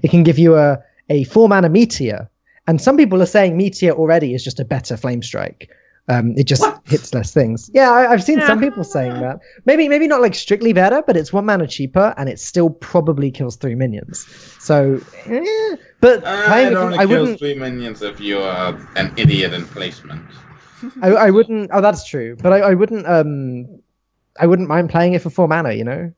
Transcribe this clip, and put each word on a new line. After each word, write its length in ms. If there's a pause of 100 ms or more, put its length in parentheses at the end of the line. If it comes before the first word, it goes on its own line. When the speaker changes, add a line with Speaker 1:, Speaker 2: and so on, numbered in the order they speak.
Speaker 1:
It 60
can 140
give 160
you 160
a, 220 (320)
a 160
four 240
mana 180
Meteor. 640 (360)
And 140
some 160
people 260
are 40
saying 320
Meteor 340
already 420
is 80
just 200
a 40
better 300
Flame 260
Strike. 480 (400)
Um, 280
it 100
just 140
Speaker 2:
What? 240
Speaker 1:
hits 280
less 200
things. 400
Yeah, 160
I, 220
I've 100
seen 200
some 200
Speaker 3:
Yeah. 80
Speaker 1:
people 140
saying 380
that. 180 (260)
Maybe, 220
maybe 180
not, 140
like, 160
strictly 380
better, 340
but 80
it's 160
one 140
mana 200
cheaper, 520
and 100
it 140
still 300
probably 600
kills 240
three 200
minions. 500 (340)
So, 400 (280)
eh. 480 (260)
But 240
Speaker 4:
Uh, 220
Speaker 1:
playing 200
Speaker 4:
it 60
Speaker 1:
it, 20
Speaker 4:
only 220
Speaker 1:
I 80
Speaker 4:
kills 160
Speaker 1:
wouldn't, 180
Speaker 4:
three 160
minions 460
if 180
you 200
are 380 (200)
an 180
idiot 380
in 120
placement. 600 (760)
Speaker 1:
I, 100
I 180
wouldn't. 440
Oh, 60
that's 260
true. 360
But 100
I, 80
I 140
wouldn't. 340
Um, 580 (720)
I 80
wouldn't 220
mind 220
playing 240
it 80
for 80
four 180
mana. 240
You 140
know. 320